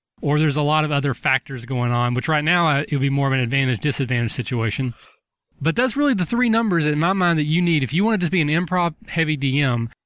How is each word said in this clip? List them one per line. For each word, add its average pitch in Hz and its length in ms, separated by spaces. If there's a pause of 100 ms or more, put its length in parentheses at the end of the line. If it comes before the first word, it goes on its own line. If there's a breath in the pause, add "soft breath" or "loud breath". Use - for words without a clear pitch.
(220)
or 143 180
there's 147 180
a 151 60
lot 151 220
of 151 60
other 139 220
factors 131 520
going 120 260
on, 120 220
which 123 140
right 151 160
now, 170 240
uh, 143 140
it 151 120
would 135 80
be 139 80
more 139 180
of 135 60
an 131 80
advantage-disadvantage 123 880
situation. 120 640 (680 loud breath)
But 156 140
that's 254 220
really 285 160
the 185 120
three 233 240
numbers 214 360
in 147 140
my 175 140
mind 175 260
that 151 40
you 156 180
need. 165 220
If 127 100
you 180 100
wanna 220 140
just 175 140
be 180 100
an 147 60
improv-heavy 165 920
D 135 220
M 120 300 (160)